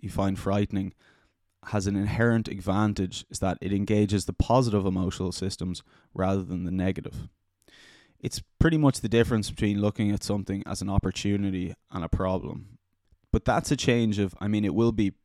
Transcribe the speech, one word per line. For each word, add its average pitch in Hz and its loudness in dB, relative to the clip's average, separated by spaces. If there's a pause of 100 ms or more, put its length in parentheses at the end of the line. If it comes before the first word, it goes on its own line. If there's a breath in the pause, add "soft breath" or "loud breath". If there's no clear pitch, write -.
you 95 -10
find 98 0
frightening 98 -2 (720 soft breath)
has 101 -2
an 101 0
inherent 113 2
advantage, 98 -2
is - -10
that 92 -2
it 92 -4
engages 101 2
the 92 -6
positive 113 2
emotional 92 -2
systems 92 -6 (300 soft breath)
rather 95 0
than 90 -6
the 90 -4
negative. 92 -4 (920 loud breath)
It's - -8 (180)
pretty 165 6
much 143 4
the 113 -2
difference 113 4
between 101 0
looking 104 0
at 101 -2
something 98 -4
as - -8
an 98 -4
opportunity 95 0 (160)
and 87 -6
a 82 -6
problem. 92 -4 (520)
But - 0
that's 131 0
a 139 2
change 113 2
of, 98 0
I 101 -4
mean, 107 2
it 82 0
will 117 4
be 101 0 (120)